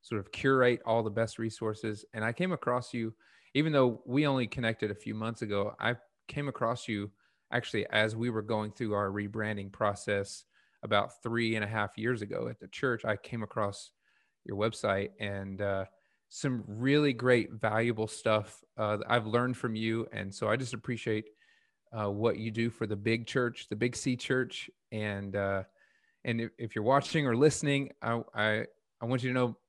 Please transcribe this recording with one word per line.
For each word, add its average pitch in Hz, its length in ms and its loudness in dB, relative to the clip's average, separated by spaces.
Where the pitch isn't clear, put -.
sort 110 180 -4
of - 140 -10
curate 127 520 4
all 113 160 4
the 110 80 0
best 110 300 -2
resources. 110 640 -4
And 110 120 -4
I 117 80 0
came 185 180 -2
across 123 420 -2
you, 113 200 -4
even 156 180 4
though 127 340 6
we 143 220 2
only 131 200 2
connected 113 440 -2
a 101 40 -4
few 107 200 -8
months 110 280 -4
ago, 101 360 -2
I 120 160 2
came 143 220 -4
across 120 400 -2
you 101 200 -4
actually 120 400 -2
as 107 240 2
we 120 160 -2
were 110 100 -2
going 107 300 -2
through 107 240 -4
our 101 160 0
rebranding 104 600 -4
process 101 760 -2
about 104 400 0
three 117 340 0
and 107 80 0
a 104 40 -4
half 107 300 -2
years 113 240 -2
ago 110 280 -4
at 117 100 -10
the - 80 -16
church. 123 380 -2
I 107 100 2
came 113 280 -8
across 101 480 -4
your 98 140 -8
website 101 600 0
and, 98 420 -6
uh, 98 240 0
some 127 380 -4
really 135 460 4
great, 120 380 4
valuable 110 560 0
stuff, 107 560 0
uh, 107 220 0
that 104 100 -4
I've 113 200 2
learned 120 280 2
from 113 200 -4
you. 113 360 -2
And 98 220 -6
so 107 160 -2
I 107 60 4
just 127 180 -4
appreciate, 110 520 -4
uh, 104 140 0
what 101 300 2
you 117 100 -4
do 117 220 0
for 110 160 -6
the 104 80 -2
big 113 320 0
church, 123 420 -2
the 107 60 -4
Big 123 200 0
C 123 220 -2
church. 127 520 -2
And, 101 440 -4
uh, 98 280 0
and 113 160 0
if, 113 160 -6
if 117 180 -8
you're 110 80 0
watching 139 440 4
or 113 100 4
listening, 139 540 4
I, 117 200 0
I, 107 320 2
I 120 60 -6
want 123 160 0
you 127 80 -2
to 123 60 0
know 123 220 2